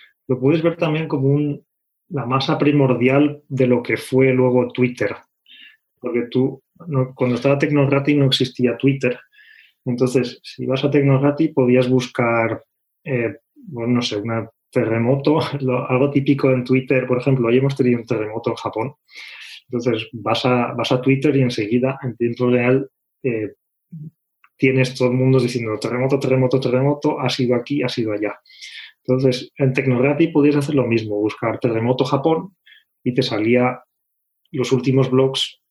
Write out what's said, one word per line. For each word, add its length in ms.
Lo 100
puedes 240
ver 140
también 320
como 200
un, 380
la 160
masa 320
primordial 920
de 180
lo 160
que 140
fue 360
luego 360
Twitter. 480
Porque 300
tú, 320
no, 280
cuando 220
estaba 220
Tecnocratic 580
no 100
existía 500
Twitter. 420
Entonces, 580
si 220
ibas 200
a 60
Tecnocratic 640
podías 340
buscar, 760
eh, 320
bueno, 400
no 80
sé, 140
una 320
terremoto, 680
<laughs> 200
lo, 280
algo 220
típico 400
en 140
Twitter. 420
Por 120
ejemplo, 300
hoy 100
hemos 180
tenido 220
un 80
terremoto 440
en 60
Japón. 380
Entonces, 420
vas 340
a, 260
vas 200
a 80
Twitter 360
y 60
enseguida, 600
en 140
tiempo 320
real, 400
eh, 300
tienes 380
todo 140
el 60
mundo 240
diciendo, 400
"Terremoto, 400
terremoto, 400
terremoto, 640
ha 80
sido 260
aquí, 280
ha 60
sido 240
allá". 260
Entonces, 520
en 180
Tecnocratic 580
podías 240
hacer 180
lo 120
mismo, 300
buscar 440
terremoto 460
Japón 500
y 80
te 100
salía 600
los 200
últimos 380
blogs 500